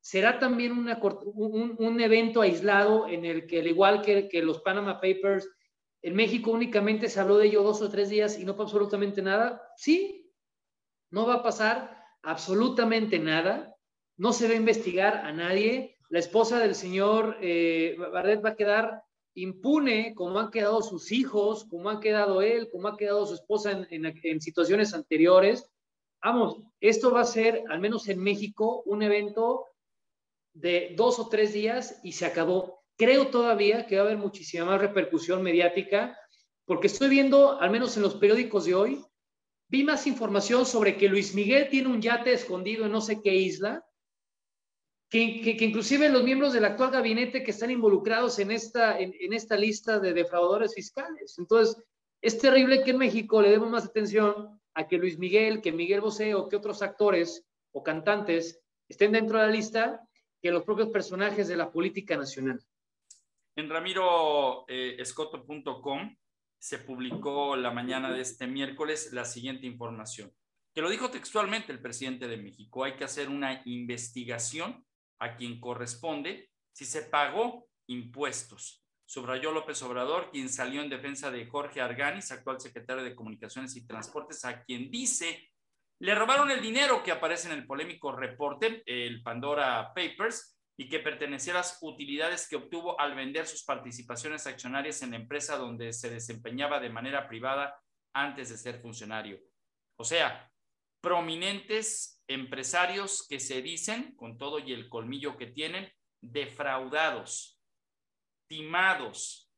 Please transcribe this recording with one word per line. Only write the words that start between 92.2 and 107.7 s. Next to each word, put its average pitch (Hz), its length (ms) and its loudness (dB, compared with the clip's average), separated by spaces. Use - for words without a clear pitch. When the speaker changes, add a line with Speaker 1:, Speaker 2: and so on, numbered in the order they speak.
Speaker 2:
que 147 100 -8
obtuvo 170 420 -10
al 143 160 -4
vender 139 320 -8
sus - 160 -16
participaciones 123 800 -10
accionarias 135 560 -8
en 127 80 -10
la 120 60 -12
empresa 143 420 -8
donde 117 360 -10
se 117 180 -10
desempeñaba 117 680 -8
de 123 120 -10
manera 131 360 -8
privada 135 540 -8
antes 139 360 -6
de 117 80 -16
ser 117 240 -12
funcionario. 107 600 -14
O 117 60 -14
sea, 156 500 -4
prominentes 180 1300 -6
empresarios 175 1000 -4
que 139 120 -10
se 131 240 -8
dicen, 214 520 -10
con 117 220 -18
todo 147 220 -8
y 135 140 -10
el 117 160 -14
colmillo 135 480 -10
que 120 100 -14
tienen, 165 440 -10
defraudados, 135 1400 -6